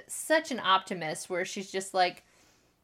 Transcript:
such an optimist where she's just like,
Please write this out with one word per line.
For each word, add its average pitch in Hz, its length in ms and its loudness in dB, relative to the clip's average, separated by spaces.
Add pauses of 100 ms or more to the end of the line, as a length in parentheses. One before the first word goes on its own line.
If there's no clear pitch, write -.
such 311 440 0
an 233 80 -4
optimist 180 720 0
where 185 160 -2
she's 190 260 -8
just 190 220 -6
like, 180 300 2 (600)